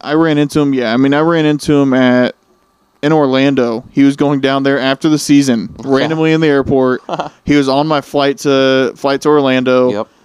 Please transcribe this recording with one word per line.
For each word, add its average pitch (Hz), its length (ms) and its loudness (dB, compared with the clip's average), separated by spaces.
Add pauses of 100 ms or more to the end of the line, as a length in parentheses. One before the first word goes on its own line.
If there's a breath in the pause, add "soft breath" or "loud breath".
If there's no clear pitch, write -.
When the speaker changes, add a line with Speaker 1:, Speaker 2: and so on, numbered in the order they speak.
Speaker 1:
I 143 120 -6
ran 160 240 2
into 147 240 0
him. 143 120 0
Yeah, 120 200 -2
I 123 40 0
mean, 139 160 2
I 143 60 0
ran 160 260 0
into 151 280 -2
him 139 200 2
at, 123 400 2 (680)
in 147 80 0
Orlando. 131 800 0
He 139 120 2
was 139 120 2
going 143 260 0
down 135 220 0
there 139 160 0
after 135 300 0
the 151 100 2
season, 135 560 0
Speaker 2:
<laughs> - 40 -18
Okay. 131 100 -10
Speaker 1:
randomly 160 420 0
in 160 100 0
the 160 60 2
airport. 131 600 0
Speaker 2:
<laughs> - 380 -10
Speaker 1:
He 147 100 0
was 139 140 2
on 139 160 0
my 151 160 -2
flight 139 380 -2
to, 135 560 0
flight 139 260 -4
to 151 80 0
Orlando. 127 640 2
Speaker 2:
Yep. 104 160 -6 (180 soft breath)